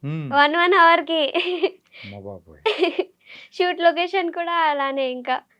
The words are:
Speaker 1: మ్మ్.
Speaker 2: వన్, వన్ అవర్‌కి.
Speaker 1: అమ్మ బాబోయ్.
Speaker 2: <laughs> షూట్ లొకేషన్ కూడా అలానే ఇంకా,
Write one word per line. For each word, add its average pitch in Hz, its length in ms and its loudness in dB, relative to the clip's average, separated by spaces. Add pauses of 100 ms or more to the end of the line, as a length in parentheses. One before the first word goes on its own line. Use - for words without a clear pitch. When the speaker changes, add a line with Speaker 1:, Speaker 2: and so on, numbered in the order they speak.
Speaker 1:
మ్మ్. 151 300 -6
Speaker 2:
వన్, 285 220 4
వన్ 349 180 2
అవర్‌కి. 330 600 4 (720)
Speaker 1:
అమ్మ 101 140 -14
బాబోయ్. 98 460 -18
Speaker 2:
<laughs> 359 480 -2 (400)
షూట్ 359 260 -2
లొకేషన్ 339 520 0
కూడా 339 200 -6
అలానే 277 580 0
ఇంకా, 254 320 -6 (180)